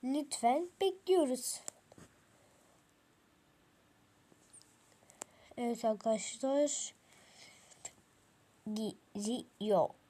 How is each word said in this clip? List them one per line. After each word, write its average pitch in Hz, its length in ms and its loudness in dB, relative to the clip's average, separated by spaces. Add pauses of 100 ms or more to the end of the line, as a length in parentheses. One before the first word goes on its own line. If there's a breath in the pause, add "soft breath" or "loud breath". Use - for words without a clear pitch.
lütfen 285 640 0 (120)
bekliyoruz. 359 800 2 (4000 loud breath)
Evet 240 280 -4
arkadaşlar. 262 1080 0 (1800 loud breath)
Giriyor. 208 1160 -2 (200)